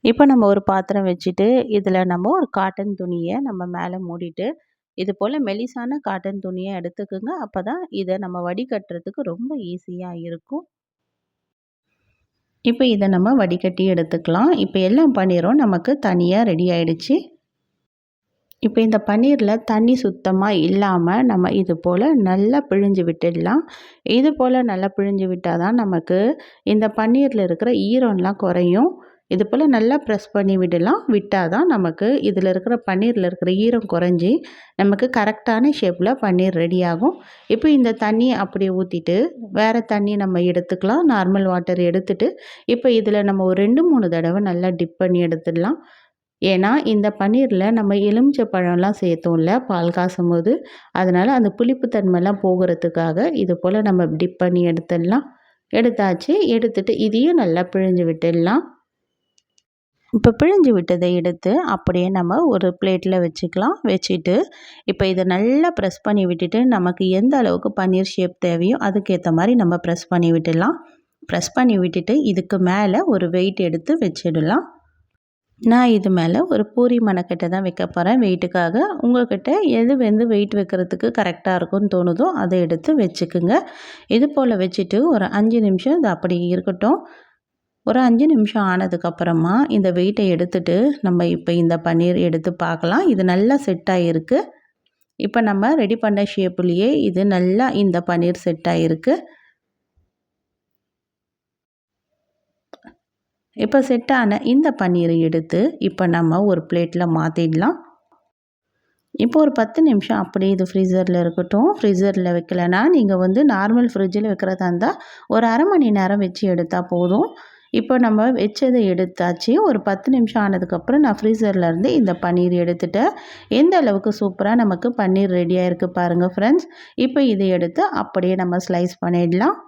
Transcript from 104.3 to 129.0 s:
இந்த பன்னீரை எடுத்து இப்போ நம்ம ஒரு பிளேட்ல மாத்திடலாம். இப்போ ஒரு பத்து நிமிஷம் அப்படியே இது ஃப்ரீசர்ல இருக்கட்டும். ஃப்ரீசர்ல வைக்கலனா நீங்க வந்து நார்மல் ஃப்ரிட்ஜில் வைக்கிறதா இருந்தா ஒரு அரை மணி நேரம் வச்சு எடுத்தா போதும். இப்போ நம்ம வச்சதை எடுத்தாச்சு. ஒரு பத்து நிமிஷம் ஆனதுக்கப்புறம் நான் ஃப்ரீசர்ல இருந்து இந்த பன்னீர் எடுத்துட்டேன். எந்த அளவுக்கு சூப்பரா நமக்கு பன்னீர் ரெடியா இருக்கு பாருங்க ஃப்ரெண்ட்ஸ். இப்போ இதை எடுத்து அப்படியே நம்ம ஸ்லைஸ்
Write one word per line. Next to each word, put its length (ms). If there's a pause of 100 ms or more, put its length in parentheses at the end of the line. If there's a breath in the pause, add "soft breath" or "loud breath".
இந்த 120 (160)
பன்னீரை 360 (100)
எடுத்து 300 (300)
இப்போ 140 (140)
நம்ம 340
ஒரு 180
பிளேட்ல 360 (140)
மாத்திடலாம். 600 (1500)
இப்போ 200
ஒரு 160
பத்து 280
நிமிஷம் 360
அப்படியே 340
இது 120
ஃப்ரீசர்ல 540
இருக்கட்டும். 540
ஃப்ரீசர்ல 580
வைக்கலனா 460 (140)
நீங்க 180 (100)
வந்து 180 (120)
நார்மல் 400
ஃப்ரிட்ஜில் 360
வைக்கிறதா 400
இருந்தா 220 (420 loud breath)
ஒரு 200
அரை 180
மணி 260
நேரம் 260
வச்சு 200 (100)
எடுத்தா 260 (120)
போதும். 360 (500 loud breath)
இப்போ 240
நம்ம 220 (120)
வச்சதை 440 (100)
எடுத்தாச்சு. 640 (140)
ஒரு 200
பத்து 260
நிமிஷம் 300
ஆனதுக்கப்புறம் 600
நான் 140
ஃப்ரீசர்ல 500
இருந்து 280
இந்த 140 (120)
பன்னீர் 400
எடுத்துட்டேன். 460 (500 loud breath)
எந்த 220
அளவுக்கு 380
சூப்பரா 320 (100)
நமக்கு 280 (100)
பன்னீர் 380
ரெடியா 320
இருக்கு 180 (100)
பாருங்க 380
ஃப்ரெண்ட்ஸ். 320 (380 loud breath)
இப்போ 140 (140)
இதை 220
எடுத்து 280 (180)
அப்படியே 400
நம்ம 260
ஸ்லைஸ் 360